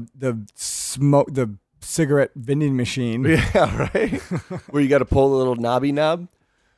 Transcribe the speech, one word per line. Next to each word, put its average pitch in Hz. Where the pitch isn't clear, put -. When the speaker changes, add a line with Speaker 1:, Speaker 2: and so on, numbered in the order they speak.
Speaker 1:
the 123
smoke, -
the 120
cigarette 143
vending 139
machine. 120
Speaker 2:
<laughs> 160
Yeah, 156
right. 214
Speaker 1:
<laughs> -
Speaker 2:
Where 143
you 135
gotta 135
pull 139
a 135
little 127
knobby 127
knob. 160